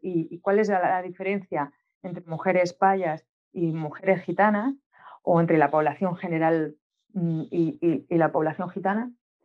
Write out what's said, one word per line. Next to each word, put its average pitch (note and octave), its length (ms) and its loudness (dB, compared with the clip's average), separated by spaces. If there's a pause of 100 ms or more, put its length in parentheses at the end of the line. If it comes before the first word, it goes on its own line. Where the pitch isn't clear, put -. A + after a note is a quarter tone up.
y, E3 260 -4
y E3+ 100 -14
cuál G3+ 200 0
es G#3 100 0
la, G3 100 2
la F3+ 220 0
diferencia F#3 680 -6 (320)
entre F3 240 -12
mujeres F3 460 0
payas F#3+ 520 0 (260)
y E3+ 200 -2
mujeres D#3+ 500 -2
gitanas, G#3 540 0 (480)
o F3 180 4
entre E3 160 4
la D3 140 4
población D#3 440 0
general, D#3+ 600 0 (380)
mm, E3 360 -2
y, E3 320 -2
y, E3 260 0
y E3+ 120 0
la D#3 120 4
población D#3 380 -2
gitana, G3+ 420 -4 (340)